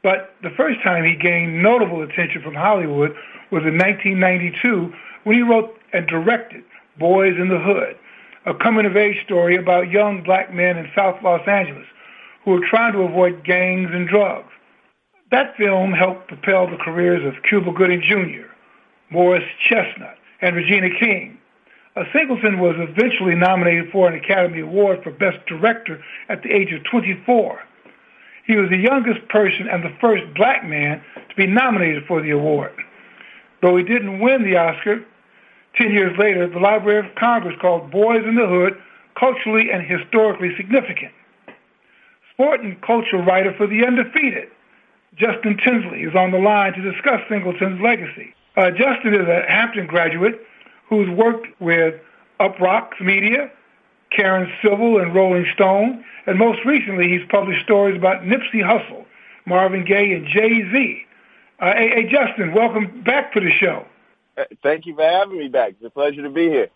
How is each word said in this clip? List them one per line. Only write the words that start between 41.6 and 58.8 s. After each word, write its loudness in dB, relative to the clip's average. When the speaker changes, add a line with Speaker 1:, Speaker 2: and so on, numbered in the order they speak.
Speaker 1:
Sport 0
and -10
culture 0
writer 2
for 0
The 2
Undefeated, -2
Justin -2
Tinsley, -2
is -4
on 4
the 0
line 2
to -10
discuss -2
Singleton's -4
legacy. -4
Uh, 4
Justin 0
is 2
a 2
Hampton -2
graduate -2
who's 2
worked 0
with 0
Uproxx 0
Media, 0
Karen 0
Civil, 4
and -2
Rolling 2
Stone. 2
And 0
most 2
recently, 0
he's -2
published 0
stories 4
about 0
Nipsey -2
Hussle, -2